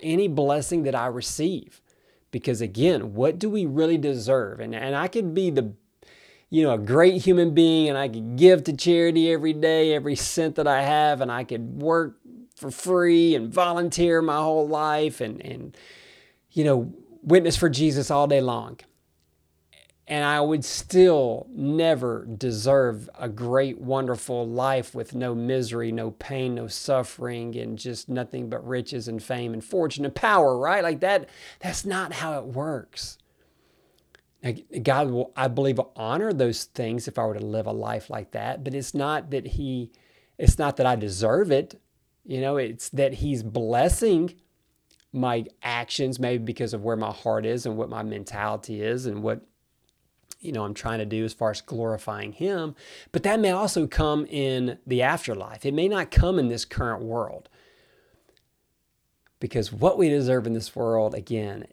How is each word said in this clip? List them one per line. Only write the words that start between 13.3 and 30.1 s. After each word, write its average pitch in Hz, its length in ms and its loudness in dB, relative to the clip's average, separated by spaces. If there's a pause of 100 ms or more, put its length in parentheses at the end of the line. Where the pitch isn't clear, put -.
and 113 180 -4
volunteer 170 720 2
my 151 140 0
whole 156 300 2
life 151 540 0
and, 110 240 -8
and, - 320 -12 (720)
you 156 140 0
know, 139 280 2 (300)
witness 165 340 4
for 170 140 2
Jesus 139 400 0
all 143 160 4
day 143 160 4
long. 117 380 -4 (1300)
And 147 200 -2
I 147 160 2
would 151 240 0
still 151 840 4
never 147 800 0 (100)
deserve 120 800 2
a 123 120 -8
great, 123 500 0
wonderful 123 640 -4
life 123 480 -2
with 120 220 -8
no 123 180 -4
misery, 117 600 -2
no 113 180 -4
pain, 131 440 -6
no 117 120 -8
suffering, 120 880 -4
and 113 240 -8
just 120 300 -10
nothing 123 400 -6
but 117 180 -8
riches 123 400 -6
and 113 160 -8
fame 120 300 -6
and 113 100 -8
fortune 160 400 -2
and 139 100 -4